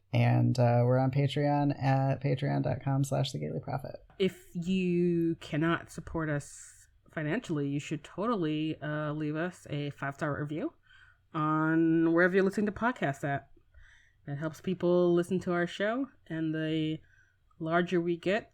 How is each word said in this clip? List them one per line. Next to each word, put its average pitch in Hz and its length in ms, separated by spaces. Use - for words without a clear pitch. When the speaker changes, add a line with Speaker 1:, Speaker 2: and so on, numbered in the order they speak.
Speaker 1:
And, 120 460
uh, 120 280
we're 127 120
on 131 120
Patreon 143 720
at 135 400
patreon 139 400
dot 139 220
com 139 200
slash 139 280
the 147 60
gayly 151 220
prophet. 143 360
Speaker 2:
If 185 180
you 175 840
cannot 160 500
support 160 400
us - 560
financially, 151 560
you 143 120
should - 240
totally, 156 800
uh, 151 300
leave 151 240
us 175 320
a 143 220
five-star 143 500
review 151 320
on 160 800
wherever 180 220
you're 190 100
listening 208 220
to 202 60
podcasts 202 520
at. 139 240
It 143 100
helps 156 240
people 175 540
listen 175 260
to 185 120
our 175 140
show, 233 420
and 160 260
the 156 440
larger 170 420
we 175 160
get, 196 380